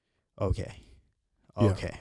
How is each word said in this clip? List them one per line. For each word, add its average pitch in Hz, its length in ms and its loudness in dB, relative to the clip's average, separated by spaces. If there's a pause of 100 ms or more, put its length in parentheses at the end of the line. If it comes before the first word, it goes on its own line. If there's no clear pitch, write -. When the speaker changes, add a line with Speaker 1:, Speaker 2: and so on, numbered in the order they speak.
(400)
Speaker 1:
"Okay. - 420 -2 (760)
Speaker 2:
Yeah. 107 100 6
Speaker 1:
Okay. 95 320 -2